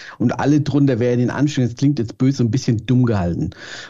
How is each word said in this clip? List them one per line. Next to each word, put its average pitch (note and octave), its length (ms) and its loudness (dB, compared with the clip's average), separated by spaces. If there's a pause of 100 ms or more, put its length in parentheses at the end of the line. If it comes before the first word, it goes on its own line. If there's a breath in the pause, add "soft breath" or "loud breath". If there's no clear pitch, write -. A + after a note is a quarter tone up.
(180 loud breath)
und A#2+ 140 0
alle C#3+ 300 2
drunter C#3+ 380 2
werden B2 200 2
in B2 100 2
Anführungszeichen, C3+ 380 0
das A#2 80 -4
klingt C#3 240 0
jetzt A2+ 180 -6
böse, C3+ 200 2
so B2 80 2
ein A2 40 0
bisschen G#2+ 360 -2
dumm B2+ 200 4
gehalten. F2 440 0 (400 loud breath)